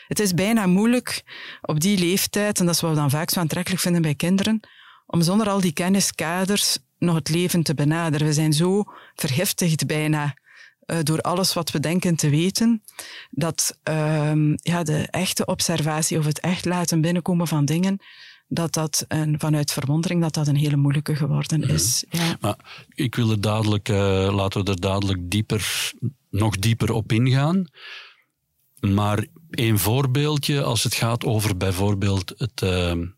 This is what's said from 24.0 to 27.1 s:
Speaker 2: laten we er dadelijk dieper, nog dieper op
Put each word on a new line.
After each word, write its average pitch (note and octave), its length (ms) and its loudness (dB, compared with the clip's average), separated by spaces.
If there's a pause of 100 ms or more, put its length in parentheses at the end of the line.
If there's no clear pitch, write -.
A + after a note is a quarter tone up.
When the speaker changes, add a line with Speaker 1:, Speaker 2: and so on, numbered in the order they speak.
Speaker 2:
laten G2 280 0
we F#2+ 80 0
er F#2 80 -2
dadelijk F#2+ 400 -2 (120)
dieper, - 600 -2 (380)
nog G2+ 280 0
dieper A2 340 0
op A2 200 -2